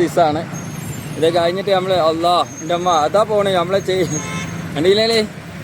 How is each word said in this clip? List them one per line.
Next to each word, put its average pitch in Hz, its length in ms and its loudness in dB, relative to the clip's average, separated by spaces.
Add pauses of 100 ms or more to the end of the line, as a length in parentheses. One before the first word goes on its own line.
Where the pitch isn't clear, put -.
ദിവസമാണ്. 160 400 2 (760)
ഇത് 156 100 2 (100)
കഴിഞ്ഞിട്ട് 180 400 0
നമ്മൾ 185 160 0 (180)
അള്ളാ, 165 220 2 (280)
എൻ്റെ 165 160 -2
അമ്മ 180 140 0 (160)
അതാ 190 220 2
പോണേ 202 280 2
നമ്മളെ 180 320 2
ചെയ്-, 160 320 0 (540)
കണ്ടില്ലേ, 208 440 2 (460)